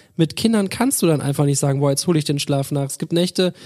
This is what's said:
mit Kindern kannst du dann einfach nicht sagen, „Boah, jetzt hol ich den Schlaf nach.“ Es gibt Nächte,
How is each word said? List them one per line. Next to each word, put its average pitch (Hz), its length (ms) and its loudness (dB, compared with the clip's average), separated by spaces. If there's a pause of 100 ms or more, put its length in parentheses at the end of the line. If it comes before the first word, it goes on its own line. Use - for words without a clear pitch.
(160)
mit 165 200 0
Kindern 214 340 0
kannst - 320 -2
du 185 40 4
dann 156 140 2
einfach 143 240 0
nicht 143 140 2
sagen, 139 220 0
„Boah, 143 100 2
jetzt 139 160 -2
hol 175 100 2
ich 147 80 0
den 143 140 -2
Schlaf 139 320 -2
nach.“ 143 160 -2
Es - 120 -10
gibt - 140 -8
Nächte, 180 400 0 (140)